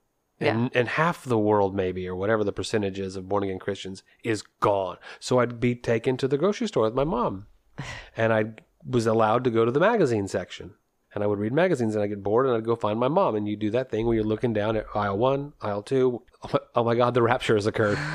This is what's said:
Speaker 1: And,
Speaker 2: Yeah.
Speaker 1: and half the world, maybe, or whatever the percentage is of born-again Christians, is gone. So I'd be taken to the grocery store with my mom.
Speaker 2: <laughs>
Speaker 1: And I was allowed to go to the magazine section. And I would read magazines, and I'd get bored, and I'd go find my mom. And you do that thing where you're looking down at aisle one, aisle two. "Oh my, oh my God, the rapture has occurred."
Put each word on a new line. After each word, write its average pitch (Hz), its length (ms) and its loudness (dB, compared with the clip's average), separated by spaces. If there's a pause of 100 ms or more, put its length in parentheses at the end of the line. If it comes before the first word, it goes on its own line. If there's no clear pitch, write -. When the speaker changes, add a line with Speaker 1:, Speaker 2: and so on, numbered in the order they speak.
(400)
Speaker 1:
And, 123 320 0
Speaker 2:
Yeah. 123 80 2
Speaker 1:
and 117 80 0
half 165 360 0
the 123 140 0
world, 104 380 2
maybe, 92 320 -2
or 92 80 -6
whatever 107 260 0
the 98 100 0
percentage 98 460 -4
is 95 160 -6
of 92 140 -10
born-again 98 320 -2
Christians, 95 420 -8 (220)
is 110 180 -2 (160)
gone. 98 380 2 (240)
So - 180 0
I'd 120 220 0
be 123 160 0
taken 120 400 -2
to 135 100 -2
the 139 120 0
grocery 208 280 -2
store 135 180 -2
with 110 100 0
my 131 100 0
mom. 160 420 -4 (320)
Speaker 2:
<laughs> - 380 -16
Speaker 1:
And 113 160 2
I 110 140 2 (380)
was 123 220 0
allowed 113 380 4
to 127 60 2
go 113 140 4
to 117 60 2
the 131 80 0
magazine 156 480 2
section. 90 480 -8 (400)
And 101 80 -4
I 104 60 0
would 101 100 0
read 107 140 -2
magazines, 139 420 2
and 107 80 0
I'd 104 60 -2
get 101 160 -8
bored, 113 220 2
and 123 100 2
I'd 113 80 -4
go 117 100 0
find 107 240 -2
my 123 80 2
mom. 151 300 2
And 104 120 -2
you 104 80 -4
do 107 140 -2
that 127 180 -2
thing 110 160 -2
where 117 120 2
you're 107 80 0
looking 110 280 0
down 107 240 0
at 107 100 -4 (100)
aisle 101 200 0
one, 139 360 0 (100)
aisle 104 200 -4
two. 127 400 0 (200)
"Oh - 100 -12
my, 143 60 2 (160)
oh 120 100 4
my 117 120 2
God, 120 180 4
the 123 80 4
rapture 120 320 2
has 104 140 2
occurred." 104 300 0 (160)